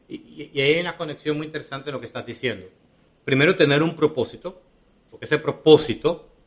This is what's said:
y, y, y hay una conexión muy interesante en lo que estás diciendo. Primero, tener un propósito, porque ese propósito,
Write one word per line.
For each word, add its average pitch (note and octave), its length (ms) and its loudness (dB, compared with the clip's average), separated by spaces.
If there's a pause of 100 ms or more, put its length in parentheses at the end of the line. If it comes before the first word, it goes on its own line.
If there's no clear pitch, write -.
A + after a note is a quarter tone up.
y, - 80 -14
y, - 380 -18
y C#3 80 -2
hay D3 180 2
una F3 160 -6
conexión D3+ 420 -6
muy D3+ 100 -8
interesante C#3 420 -12
en C#3 60 -10
lo B2+ 40 -8
que A#2+ 60 -14
estás A2+ 200 -12
diciendo. A2+ 420 -8 (580)
Primero, C#3+ 320 2
tener D3 260 4
un E3 120 -2
propósito, D3 640 -4 (480)
porque - 160 -18
ese D3 140 0
propósito, - 920 2 (180)